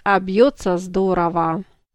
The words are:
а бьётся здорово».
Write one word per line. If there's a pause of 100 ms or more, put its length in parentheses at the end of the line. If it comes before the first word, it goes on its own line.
а
бьётся
здорово». (300)